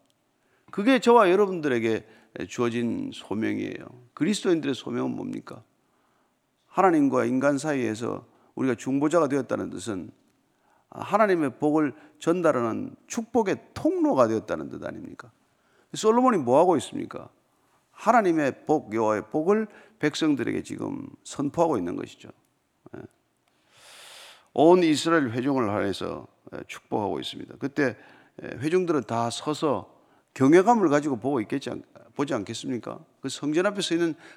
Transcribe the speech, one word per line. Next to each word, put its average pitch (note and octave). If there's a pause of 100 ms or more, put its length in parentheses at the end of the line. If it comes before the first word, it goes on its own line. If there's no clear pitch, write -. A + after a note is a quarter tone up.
(720)
그게 A#3
저와 A#3
여러분들에게 D3 (440)
주어진 A#2
소명이에요. G#2+ (280)
그리스도인들의 D#3+
소명은 B2+
뭡니까? G2 (1040)
하나님과 C#3+
인간 C3
사이에서 A#2 (300)
우리가 B2+
중보자가 D3
되었다는 A#2
뜻은 F#2 (800)
하나님의 E3+
복을 D3+ (260)
전달하는 C3 (120)
축복의 A3
통로가 D4
되었다는 E2+
뜻 D#2+
아닙니까? - (600)
솔로몬이 A#3
뭐 B2+
하고 F3
있습니까? - (640)
하나님의 E3+
복, D3
여호와의 G#2+
복을 G#3 (320)
백성들에게 B2
지금 G2 (160)
선포하고 D3
있는 F2+
것이죠. - (680)
예. - (1500)
온 F3
이스라엘 D#3
회중을 C3
하여서, F2+ (260)
예, -
축복하고 F#2+
있습니다. -
그때, C3 (480)
예, - (100)
회중들은 D#3+
다 A#2
서서 C#3 (380)
경외감을 F3+
가지고 D3
보고 B2
있겠지 C3+
않-, - (320)
보지 C#3+
않겠습니까? A#2 (220)
그 C3+
성전 D3+
앞에 G3+
서 E3+
있는 E3+ (240)